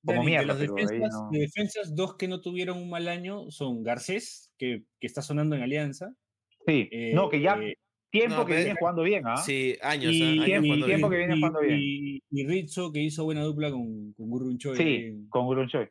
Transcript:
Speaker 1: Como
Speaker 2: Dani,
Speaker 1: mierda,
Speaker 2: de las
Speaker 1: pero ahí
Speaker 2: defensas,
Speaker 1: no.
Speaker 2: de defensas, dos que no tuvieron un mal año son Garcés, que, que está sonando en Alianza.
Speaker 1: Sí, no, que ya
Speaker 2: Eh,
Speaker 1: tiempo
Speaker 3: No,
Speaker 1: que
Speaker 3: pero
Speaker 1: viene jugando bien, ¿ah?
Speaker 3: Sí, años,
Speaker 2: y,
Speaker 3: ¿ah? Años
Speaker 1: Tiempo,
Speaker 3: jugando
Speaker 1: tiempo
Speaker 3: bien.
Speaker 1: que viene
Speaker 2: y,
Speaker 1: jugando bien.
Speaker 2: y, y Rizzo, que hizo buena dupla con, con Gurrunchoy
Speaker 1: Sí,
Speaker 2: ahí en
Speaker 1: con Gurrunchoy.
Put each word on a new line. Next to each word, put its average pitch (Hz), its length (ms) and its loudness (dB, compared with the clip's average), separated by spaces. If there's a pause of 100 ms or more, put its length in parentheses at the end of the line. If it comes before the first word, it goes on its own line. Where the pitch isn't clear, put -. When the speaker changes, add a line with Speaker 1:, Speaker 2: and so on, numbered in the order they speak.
Speaker 1:
Como - 140 2
Speaker 2:
Dani, 160 80 2
Speaker 1:
mierda, 147 280 2
Speaker 2:
de 143 120 -2
las 147 80 -4
Speaker 1:
pero - 40 -
ahí 208 60 0 (140)
Speaker 2:
defensas, 220 240 -2
Speaker 1:
no. 214 80 -8
Speaker 2:
de 151 80 -2
defensas, 190 560 -4
dos 185 220 -2
que 190 100 -4
no 185 140 -6
tuvieron 180 380 -4
un 175 120 -10
mal 170 160 -4
año 180 460 -8
son 123 320 -4
Garcés, 120 720 -4
que, 123 240 -4 (160)
que 127 80 -8
está 143 160 -6
sonando 151 320 0
en 131 80 -2
Alianza. 147 500 -4 (540)
Speaker 1:
Sí, 135 240 4 (240)
no, 190 140 6
que 147 120 2
ya 196 220 4
Speaker 2:
Eh, 208 140 -4 (340)
Speaker 1:
tiempo 220 260 4
Speaker 3:
No, 233 100 2
Speaker 1:
que 175 80 0
Speaker 3:
pero 170 100 4
Speaker 1:
viene 190 160 0
jugando 170 220 2
bien, 185 240 2
¿ah? 117 100 0
Speaker 3:
Sí, 131 460 0
años, 147 320 2
Speaker 2:
y, 165 80 4
Speaker 3:
¿ah? 160 40 4
Años 156 200 4
Speaker 1:
Tiempo, 156 200 4
Speaker 3:
jugando 147 200 4
Speaker 1:
tiempo 208 220 4
Speaker 3:
bien. - 20 4
Speaker 1:
que 175 160 2
viene 160 100 2
Speaker 2:
y, - 40 4
Speaker 1:
jugando 160 200 2
bien. 147 200 4
Speaker 2:
y, 143 500 -4
y 139 160 -2
Rizzo, 175 460 -2
que 147 100 -2
hizo 156 220 -2
buena 151 180 -2
dupla 151 280 0
con, 110 440 -6
con 113 160 -8
Gurrunchoy 127 460 -2
Speaker 1:
Sí, 165 60 2
Speaker 2:
ahí 123 220 2
en 107 240 -12
Speaker 1:
con 123 160 0
Gurrunchoy. 131 460 0